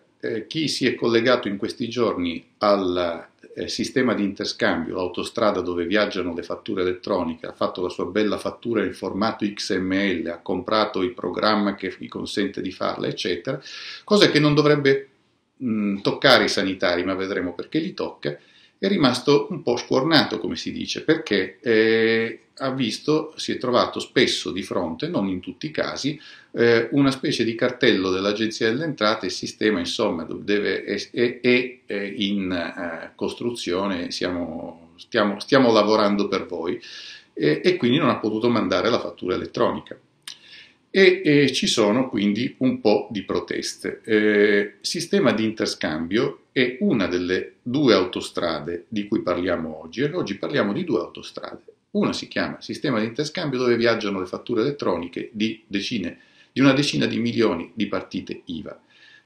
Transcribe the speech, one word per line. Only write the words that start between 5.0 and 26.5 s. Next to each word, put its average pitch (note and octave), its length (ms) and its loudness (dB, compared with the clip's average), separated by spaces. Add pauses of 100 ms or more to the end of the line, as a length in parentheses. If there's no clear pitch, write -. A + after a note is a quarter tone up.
dove F2 240 -2
viaggiano G2 480 0
le E2+ 100 -8
fatture F#2+ 380 -6
elettroniche, F2+ 640 -2
ha F2+ 80 -10
fatto - 280 -4
la F2+ 60 -2
sua F2 200 -6
bella G2 300 0
fattura G2+ 460 -2
in F#2+ 80 -2
formato G2+ 580 -2
X G2 300 -4
M F#2 140 -2
L, F#2 340 0
ha E2+ 120 -8
comprato G2 640 -2
il F2+ 120 -2
programma G2+ 600 0
che F#2 220 -6
gli A#2+ 120 -12
consente G2+ 520 -4
di G2 120 -6
farla, G2+ 340 -4
eccetera, A#2 500 -4 (460)
cosa F#3 260 6
che D3 120 4
non D3 140 6
dovrebbe, C#3+ 520 4 (560)
mm, G#2 360 0
toccare B2 440 6
i F2+ 60 2
sanitari, F#2 560 0
ma F#2+ 80 0
vedremo F#2+ 400 -4
perché - 260 -6
li G2 140 -4
tocca, - 440 -6 (400)
è G3 120 -2
rimasto C#3+ 640 2
un D#3 120 -8
po' A#2+ 140 0
scuornato, C3 640 2
come - 180 -4
si - 160 -8
dice, - 320 -8
perché, G#2 560 0
eh, A2+ 800 2 (180)
ha C3+ 120 -4
visto, C3+ 680 -2
si - 180 -6
è - 40 -4
trovato A#2+ 420 0
spesso - 520 0
di F#2 100 -4
fronte, F2+ 460 -4
non A#2+ 200 -2
in F#2 120 -4
tutti - 280 -10
i D3 40 -8
casi, C3 480 -4 (320)